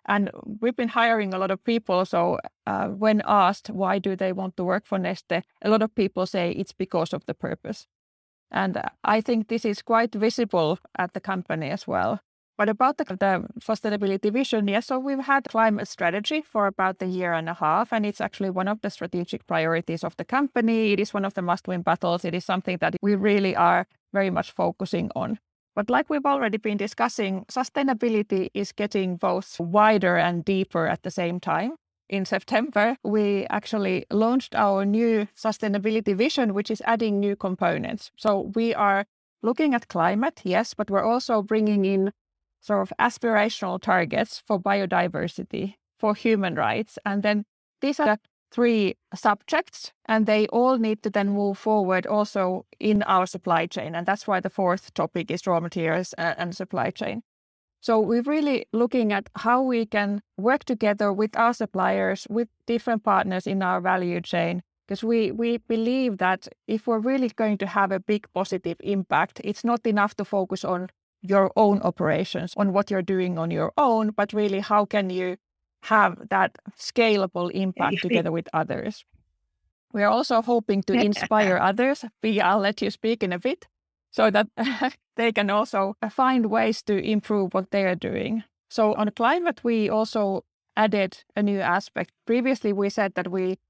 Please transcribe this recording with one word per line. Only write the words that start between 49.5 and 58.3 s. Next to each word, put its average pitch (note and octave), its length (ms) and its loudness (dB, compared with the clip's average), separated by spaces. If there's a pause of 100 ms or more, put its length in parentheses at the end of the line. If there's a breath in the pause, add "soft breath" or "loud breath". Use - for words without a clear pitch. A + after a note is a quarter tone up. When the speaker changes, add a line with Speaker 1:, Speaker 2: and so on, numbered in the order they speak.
Speaker 1:
and A3 180 2
they G#3+ 220 4
all B3+ 300 2
need A3 260 -2
to A3 60 -4
then G3+ 200 0
move G3+ 280 -2
forward F#3 480 2
also G3 600 -2 (120)
in G#3 260 2
our F#3+ 220 4
supply F3 400 0
chain. D#3+ 300 -8
And E3+ 100 -6
that's G3 220 -2
why F#3+ 140 0
the G3 80 -4
fourth F#3 440 -2
topic D#3+ 380 -4
is F3 160 -6
raw E3+ 140 2
materials, E3+ 560 -2
uh, E3 200 -2
and F3 160 -6
supply F#3 380 -4
chain. - 320 -8 (560)
So A3+ 180 2
we're A3+ 260 2
really D4 500 0